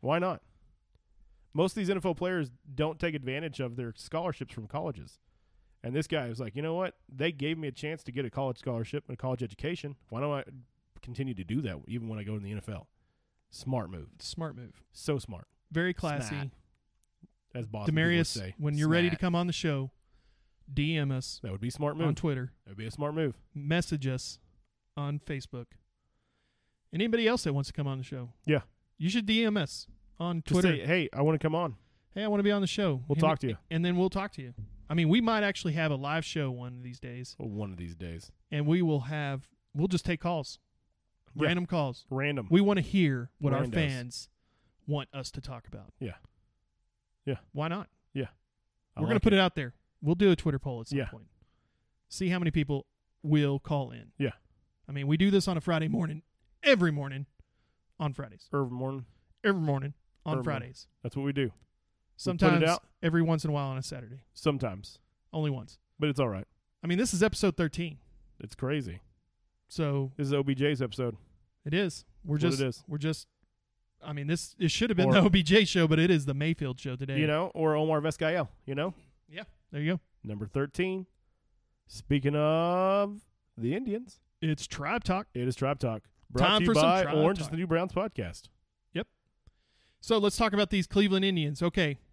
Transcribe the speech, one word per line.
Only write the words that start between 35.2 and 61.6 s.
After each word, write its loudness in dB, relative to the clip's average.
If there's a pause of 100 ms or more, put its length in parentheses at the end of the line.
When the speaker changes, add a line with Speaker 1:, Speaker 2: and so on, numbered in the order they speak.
Speaker 2:
actually 0
have 0
a 0
live -2
show -2
one -10
of -14
these -14
days. -12
Speaker 1:
Oh, -8
one -6
of -10
these -10
days. -12 (200)
Speaker 2:
And 0
we 4
will 2
have, -8 (240)
we'll 0
just 0
take -2
calls. -4 (720)
Speaker 1:
Yeah. 0
Speaker 2:
Random 0
calls. -4
Speaker 1:
Random. -2
Speaker 2:
We 8
wanna 4
hear 2
what 2
our 2
Speaker 1:
Randos. -4
Speaker 2:
fans -4 (580)
want -4
us -10
to -12
talk -14
about. -18
Speaker 1:
Yeah. -10 (1080)
Yeah. -4 (120)
Speaker 2:
Why -4
not? -6 (240)
Speaker 1:
Yeah. -4 (680)
I -4
Speaker 2:
We're 0
gonna 2
Speaker 1:
like 2
Speaker 2:
put 6
Speaker 1:
it. 6
Speaker 2:
it 6
out 2
there. -8 (280)
We'll 2
do 6
a 6
Twitter -2
poll -8
at -16
some -2
Speaker 1:
Yeah. -2
Speaker 2:
point. -18 (800)
See -2
how 0
many 2
people 0 (380)
will 4
call -4
in. -18
Speaker 1:
Yeah. 0 (540)
Speaker 2:
I -12
mean, -4
we 4
do 6
this 6
on 0
a -2
Friday 0
morning, -2 (400)
every 6
morning -6 (720)
on -2
Fridays. -12
Speaker 1:
Every 2
morning. -6 (360)
Speaker 2:
Every 4
morning 0 (280)
on -2
Speaker 1:
Every -2
morning. -2
Speaker 2:
Fridays. -16 (140)
Speaker 1:
That's -8
what -2
we 0
do. 2
We -2
put -10
it -20